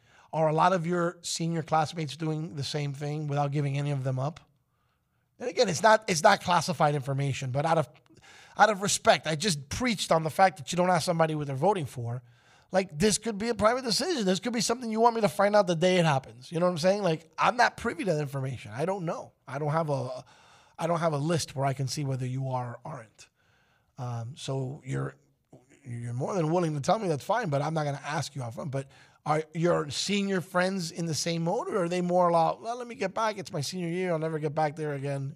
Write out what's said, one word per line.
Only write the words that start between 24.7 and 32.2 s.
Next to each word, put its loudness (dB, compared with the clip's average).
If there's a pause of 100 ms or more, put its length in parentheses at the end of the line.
you're, -6 (680)
you're -8
more -4
than 0
willing 0
to -4
tell 2
me, -4
that's -2
fine, 0
but 0
I'm -2
not -2
gonna -6
ask -6
you -8
up -10
front. -8
But -6 (380)
are 0 (100)
your 2
senior 0
friends -2
in -6
the -2
same -2
mode, -2
or 0
are -2
they 0
more 4